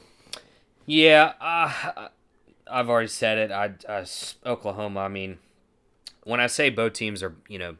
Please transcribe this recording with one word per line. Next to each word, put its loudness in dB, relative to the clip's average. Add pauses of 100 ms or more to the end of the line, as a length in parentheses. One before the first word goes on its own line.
(840)
Yeah, 8
uh, -4 (640)
I've -2
already 2
said 0
it. 0
I, -4 (160)
I -6
s-, -12 (100)
Oklahoma, -6
I -4
mean, -8 (880)
when -4
I 2
say 0
both 0
teams -8
are, -8 (140)
you -14
know, -12